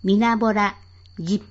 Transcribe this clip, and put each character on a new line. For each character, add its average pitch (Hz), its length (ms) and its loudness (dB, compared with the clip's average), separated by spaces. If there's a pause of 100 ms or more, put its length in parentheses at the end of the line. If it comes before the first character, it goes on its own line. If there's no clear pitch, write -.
み 190 140 2
な 233 200 2
ぼ 220 160 0
ら 202 240 -2 (420)
十 185 200 -4 (120)